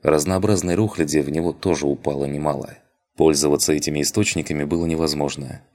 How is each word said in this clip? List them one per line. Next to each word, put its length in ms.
Разнообразной 720
рухляди 420
в 140
него 200
тоже 360
упало 380
немало. 520
Пользоваться 580
этими 300
источниками 640
было 200
невозможно, 760